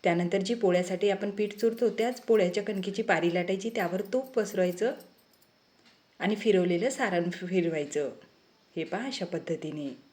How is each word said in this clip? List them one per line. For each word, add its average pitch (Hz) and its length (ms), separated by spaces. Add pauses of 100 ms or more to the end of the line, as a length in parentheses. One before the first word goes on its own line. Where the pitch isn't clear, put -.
त्यानंतर 175 380
जी 196 120
पोळ्यासाठी 185 560
आपण 196 200
पीठ 208 240
चुरतो, 226 360
त्याच 240 320
पोळ्याच्या 202 420
कणकेची 196 380
पारी 170 320
लाटायची, 190 360
त्यावर 190 320 (120)
तूप 262 120
पसरवायचं 196 680 (1300)
आणि 202 160
फिरवलेलं 185 540
सारण 180 400
फि-, 175 200
फिरवायचं. 156 600 (680)
हे 165 80
पहा, 185 240
अशा 180 180
पद्धतीने. 156 720 (160)